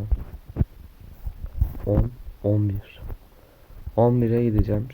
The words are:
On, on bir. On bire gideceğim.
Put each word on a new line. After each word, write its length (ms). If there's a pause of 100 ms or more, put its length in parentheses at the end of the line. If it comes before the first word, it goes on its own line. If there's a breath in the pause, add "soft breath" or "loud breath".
(1900)
On, 260 (320)
on 260
bir. 320 (960 loud breath)
On 260
bire 220
gideceğim. 500